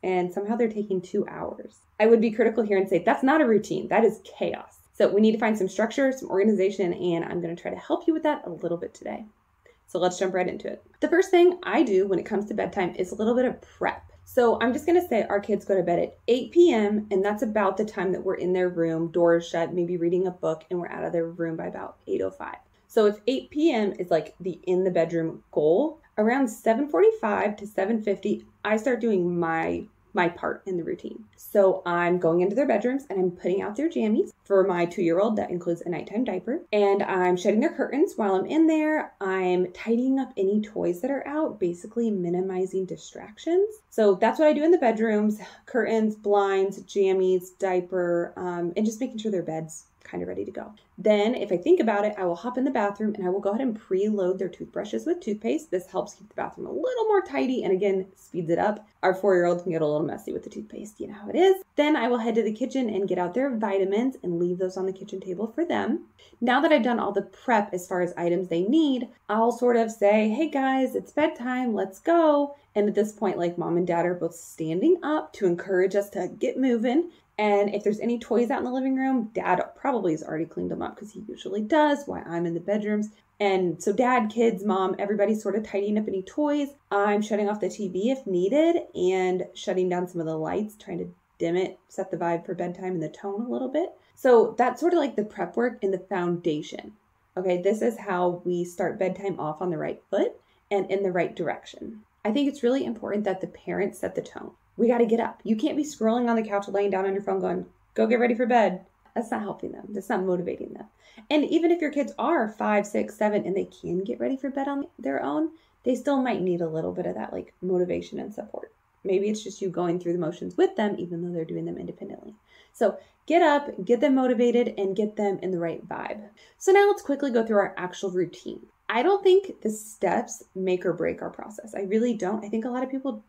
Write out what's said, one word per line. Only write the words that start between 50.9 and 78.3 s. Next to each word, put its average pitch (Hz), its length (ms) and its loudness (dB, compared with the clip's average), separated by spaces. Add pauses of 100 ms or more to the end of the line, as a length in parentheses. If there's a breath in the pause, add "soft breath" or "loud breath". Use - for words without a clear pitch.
Then, 214 380 4
if - 180 -4
I 175 40 4
think 339 220 4
about 214 240 2
it, 208 140 -2
I 190 80 -2
will 175 100 0
hop 240 220 -6
in 262 80 0
the 277 60 0
bathroom 208 440 -2
and 185 100 -4
I 180 40 0
will 196 100 0
go 202 120 -2
ahead 226 100 -2
and 233 180 -2
preload 190 600 0
their 185 100 -4
toothbrushes 214 560 -8
with 349 160 -2
toothpaste. 226 500 -4
This 180 180 -4
helps 196 260 -6
keep - 120 -20
the - 80 -20
bathroom - 320 -8
a - 40 -10
little 480 340 -2
more 415 160 4
tidy 262 420 -2
and, 185 80 0
again, 190 440 0
speeds 165 340 -8
it 170 100 2
up. 214 260 -2 (180 soft breath)
Our 370 100 4
four-year-old 175 500 2
can 185 80 -4
get 160 100 -2
a 156 40 2
little 151 200 0
messy - 280 -8
with - 100 -8
the - 60 -16
toothpaste. - 500 -14
You - 80 -10
know 214 60 -14
how 208 160 -14
it 202 60 -4
is. 381 280 6 (140)
Then 302 180 4
I 240 140 2
will 240 80 2
head 226 180 0
to 226 80 4
the 220 80 0
kitchen 247 380 -2
and 190 180 -2
get 180 120 0
out 180 160 -2
their 262 200 0
vitamins 208 640 0
and 175 160 -2
leave 175 200 0
those 185 180 -2
on 190 100 -4
the 190 60 -2
kitchen 190 300 -10
table 190 260 -6
for 311 160 -4
them. 233 440 -2 (340 soft breath)
Now 247 180 4
that 311 140 4
I've 262 100 6
done 233 160 0
all 202 140 -2
the 196 80 0
prep 208 520 0
as 180 140 -6
far 180 140 -2
as 175 160 -2
items 175 320 0
they 170 140 0
need, 262 440 2 (220 loud breath)
I'll 226 220 2
sort 233 260 2
of 220 140 2
say, 214 380 4
"Hey 294 200 0
guys, 262 440 0
it's 190 200 -6
bedtime, 254 600 0
let's 196 260 -4
go." 302 560 4 (200 loud breath)
And 208 140 4
at 208 60 -2
this 214 180 0
point, - 240 -2
like, 175 200 -2
mom 170 200 0
and 180 100 0
dad 170 180 2
are 175 100 0
both 165 200 -6
standing 185 680 0
up - 300 -2
to - 120 -2
encourage 185 500 2
us 202 160 0
to 185 160 -6
get - 320 -4
moving. 262 520 2 (260 loud breath)
And 208 360 2
if 208 100 -2
there's 214 160 0
any 233 200 -2
toys 233 320 0